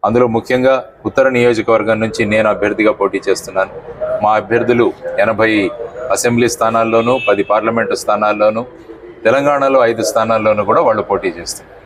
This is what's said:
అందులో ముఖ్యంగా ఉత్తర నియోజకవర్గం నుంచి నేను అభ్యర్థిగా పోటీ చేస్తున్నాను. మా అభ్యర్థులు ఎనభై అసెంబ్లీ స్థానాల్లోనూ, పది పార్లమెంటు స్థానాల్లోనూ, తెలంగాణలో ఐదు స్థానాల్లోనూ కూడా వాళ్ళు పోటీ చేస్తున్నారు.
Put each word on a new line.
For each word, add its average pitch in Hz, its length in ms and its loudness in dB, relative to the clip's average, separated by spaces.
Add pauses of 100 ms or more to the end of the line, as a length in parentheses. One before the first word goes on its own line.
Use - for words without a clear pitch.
అందులో 120 220 4
ముఖ్యంగా 127 580 0 (220)
ఉత్తర 135 220 2
నియోజకవర్గం 113 720 2
నుంచి 110 240 -4
నేను 110 240 2
అభ్యర్థిగా 104 440 0
పోటీ 98 260 -2 (100)
చేస్తున్నాను. 95 420 -2 (540)
మా 104 60 4 (100)
అభ్యర్థులు 113 520 0 (320)
ఎనభై 107 460 0 (440)
అసెంబ్లీ 120 340 0
స్థానాల్లోనూ, 113 800 0
పది 101 140 2
పార్లమెంటు 110 520 0
స్థానాల్లోనూ, 107 680 0 (640)
తెలంగాణలో 139 540 2 (100)
ఐదు 113 120 -2
స్థానాల్లోనూ 110 680 0
కూడా 135 100 2
వాళ్ళు 110 300 2
పోటీ 98 180 -2 (100)
చేస్తున్నారు. - 480 -14